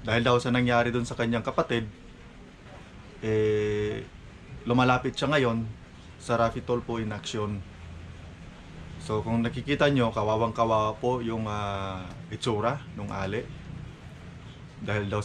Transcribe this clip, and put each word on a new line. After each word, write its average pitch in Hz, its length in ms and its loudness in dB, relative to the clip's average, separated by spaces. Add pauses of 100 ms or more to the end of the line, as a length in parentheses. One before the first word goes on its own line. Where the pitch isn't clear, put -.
dahil 113 160 4
daw 120 160 6
sa 120 160 2
nangyari 120 400 4
dun 120 80 2
sa 117 160 -4
kanyang 117 240 2
kapatid, 120 480 0 (1300)
eh, 107 880 2 (640)
lumalapit 127 480 4
siya 143 160 2
ngayon 113 320 4 (560)
sa 117 160 2
Raffy 117 240 4
Tulfo 117 400 0
in 107 80 -2
Action. 104 480 -2 (1400)
So, 107 240 -2
kung 117 160 2
nakikita 139 480 2
nyo, 120 240 4
kawawang-kawawa 110 880 4
po 123 160 2
yung, 113 320 -2
ah, 98 560 -4 (240)
itsura 113 480 0 (160)
nung 104 160 -6
ali 98 320 -2 (1400)
dahil 101 320 0
daw 107 140 2